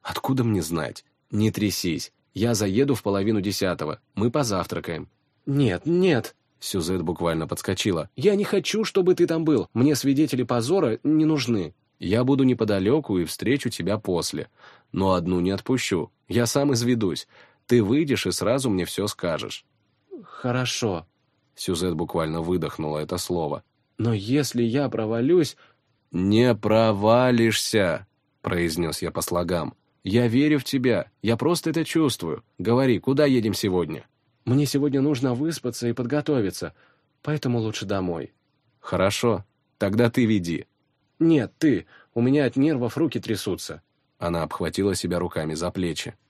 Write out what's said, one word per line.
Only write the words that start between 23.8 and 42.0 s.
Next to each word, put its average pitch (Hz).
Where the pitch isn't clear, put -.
"Но 113
если 120
я 127
провалюсь..." 117
"Не 107
провалишься", 110
произнес 85
я 82
по 82
слогам. 87
"Я 117
верю 143
в -
тебя. 127
Я 113
просто 160
это 160
чувствую. 123
Говори, 117
куда 139
едем 113
сегодня?" 87
"Мне 135
сегодня 139
нужно 135
выспаться 127
и 117
подготовиться, 120
поэтому 135
лучше 110
домой". 92
"Хорошо. 98
Тогда 107
ты 123
веди". 90
"Нет, 160
ты. 120